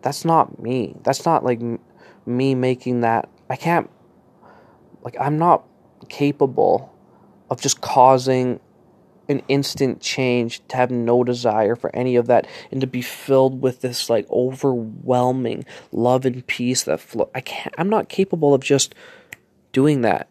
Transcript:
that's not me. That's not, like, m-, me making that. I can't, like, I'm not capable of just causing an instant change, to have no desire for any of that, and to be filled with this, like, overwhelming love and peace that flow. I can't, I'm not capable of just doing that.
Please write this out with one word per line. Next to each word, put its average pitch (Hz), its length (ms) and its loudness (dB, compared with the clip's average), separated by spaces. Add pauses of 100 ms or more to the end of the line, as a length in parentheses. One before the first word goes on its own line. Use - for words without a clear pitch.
that's 139 220 -6
not 165 360 2
me. 117 440 -4
That's - 200 -2
not, 165 200 2
like, 123 160 0
m-, 117 200 -6 (460)
me 131 280 0
making 127 480 0
that. 113 260 2 (200)
I 127 80 -6
can't, 170 320 0 (1120)
like, 123 180 -14
I'm 147 180 -2
not 165 260 4 (440)
capable 131 840 0 (580)
of 127 100 -8
just - 200 -4
causing 127 800 4 (680)
an 139 200 -2
instant 139 520 -2
change, 123 680 -2
to - 80 -8
have 127 120 2
no 120 360 2
desire 117 500 0
for - 220 -6
any 123 180 -2
of 120 140 2
that, 120 180 4 (240)
and 135 100 -6
to 131 60 -2
be 127 160 -8
filled 131 580 0
with 127 200 -2
this, - 280 -6
like, 113 220 0
overwhelming 127 1300 -2 (260)
love 127 340 2
and 127 220 -4
peace 123 380 -2
that - 160 -2
flow. - 340 -4
I 131 60 -8
can't, - 360 -12
I'm 175 120 -2
not 214 200 -2
capable 160 460 2
of 131 80 2
just - 320 0 (760)
doing 139 300 2
that. 107 280 0